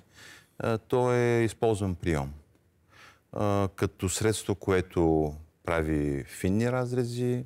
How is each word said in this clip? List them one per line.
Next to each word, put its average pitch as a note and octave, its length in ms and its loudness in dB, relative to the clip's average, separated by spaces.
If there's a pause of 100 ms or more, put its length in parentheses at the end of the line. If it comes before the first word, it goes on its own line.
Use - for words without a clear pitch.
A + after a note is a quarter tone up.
(600)
а, A2+ 180 0
то B2 360 0
е A#2+ 300 4
използван G#2 520 0
прием. C#2+ 360 -2 (1000)
А, G2+ 420 0
като - 340 -2
средство, G#2+ 460 0
което E2 800 2 (300)
прави D2+ 600 -2
финни A2 480 -2
разрези, B2 760 -2